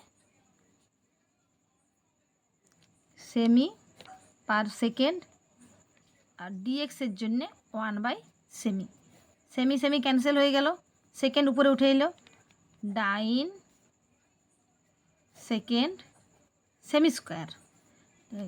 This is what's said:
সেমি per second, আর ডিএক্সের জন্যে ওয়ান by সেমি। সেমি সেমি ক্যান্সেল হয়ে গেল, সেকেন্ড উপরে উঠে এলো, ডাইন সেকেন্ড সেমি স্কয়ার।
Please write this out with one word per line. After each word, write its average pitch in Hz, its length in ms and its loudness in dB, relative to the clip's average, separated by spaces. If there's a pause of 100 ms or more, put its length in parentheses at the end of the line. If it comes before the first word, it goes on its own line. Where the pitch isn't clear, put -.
(3250)
সেমি 240 380 4 (800)
per 214 180 0 (160)
second, 254 380 0 (1200)
আর 180 100 -12 (140)
ডিএক্সের 269 460 -4 (100)
জন্যে 233 240 -2 (300)
ওয়ান 220 200 -6 (100)
by 277 120 -4 (420)
সেমি। 196 260 -4 (680)
সেমি 262 280 2
সেমি 285 240 2
ক্যান্সেল 269 360 2
হয়ে 277 160 4
গেল, 277 100 2 (540)
সেকেন্ড 277 300 2
উপরে 277 220 4
উঠে 262 200 4
এলো, 277 140 4 (760)
ডাইন 214 640 -2 (1900)
সেকেন্ড 247 580 -2 (960)
সেমি 302 280 4
স্কয়ার। 165 320 -10 (1000)